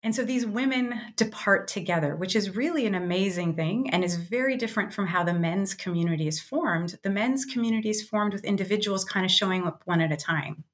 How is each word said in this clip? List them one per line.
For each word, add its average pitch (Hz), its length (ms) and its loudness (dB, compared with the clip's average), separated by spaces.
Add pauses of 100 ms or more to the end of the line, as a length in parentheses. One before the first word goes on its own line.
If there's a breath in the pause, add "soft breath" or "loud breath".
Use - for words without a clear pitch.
And 220 100 2
so 247 100 0
these 247 200 0
women 240 720 -2
depart 214 520 2
together, 160 480 0
which 185 180 -4
is 202 220 0
really 285 300 0
an 196 80 2
amazing 180 600 0
thing 180 360 0
and 185 120 4
is 175 140 0
very 247 400 0
different 214 360 -2
from 196 140 -2
how 175 160 2
the 175 100 0
men's 175 420 0
community 170 520 0
is 156 140 -2
formed. 175 640 -2
The 196 80 -2
men's 247 340 0
community 220 440 0
is 214 140 0
formed 208 300 0
with 202 120 -6
individuals 202 600 0
kind 190 200 -2
of 185 60 0
showing 185 340 2
up - 200 -4
one 170 160 2
at 160 100 2
a 151 60 0
time. 156 580 -4